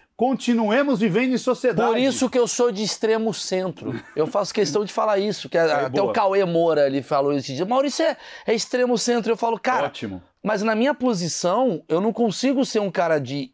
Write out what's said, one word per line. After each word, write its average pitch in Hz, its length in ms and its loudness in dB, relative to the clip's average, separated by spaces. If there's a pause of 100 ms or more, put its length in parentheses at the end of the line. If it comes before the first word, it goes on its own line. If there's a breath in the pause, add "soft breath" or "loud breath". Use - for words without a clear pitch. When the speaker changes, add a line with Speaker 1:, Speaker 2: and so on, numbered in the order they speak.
(160 loud breath)
Speaker 1:
continuemos 240 840 0
vivendo 226 320 2
em 240 60 0
sociedade. 240 500 0
Speaker 2:
Por 226 100 2
isso 254 300 2
que 254 100 0
eu 233 80 4
sou 240 240 2
de 202 120 -4
extremo 220 500 0
centro. 180 680 -6 (160)
Eu 156 120 0
faço 202 260 -2
questão 160 320 0
de 185 80 -12
falar 214 260 0
isso, 196 300 -4
que - 80 -2
a-, 165 60 4
Speaker 1:
É, 160 100 2 (140)
Speaker 2:
até 131 140 -2
o 202 40 2
Speaker 1:
boa. 190 80 0
Speaker 2:
Cauê 190 320 2
Moura, 165 420 2
ele 135 160 0
falou 143 300 0
esse 135 220 -4
dia: 151 100 -2
"Maurício 269 400 0
é, 311 120 0 (300 loud breath)
é 214 80 2
extremo 247 440 0
centro." 233 340 0
Eu 220 60 0
falo: 233 200 -2
"Cara, 247 280 0
Speaker 1:
Ótimo. 95 360 -10 (200)
Speaker 2:
mas 208 200 -2
na 220 120 2
minha 247 180 2
posição, 196 960 0
eu 165 140 2
não 220 100 0
consigo 240 540 0
ser 220 140 -2
um 196 100 -2
cara 165 280 2
de 135 360 -6